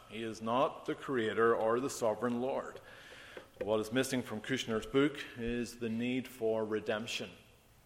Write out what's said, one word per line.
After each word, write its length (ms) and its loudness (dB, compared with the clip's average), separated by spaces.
He 120 -8
is 220 -6
not 420 2
the 80 -2
creator 640 4
or 240 4
the 100 0
sovereign 500 0
Lord. 400 -2
What 160 4
is 120 -2
missing 300 2
from 200 -6
Kushner's 440 -2
book 320 4
is 380 -4
the 120 -4
need 380 -2
for 380 0
redemption. 680 -2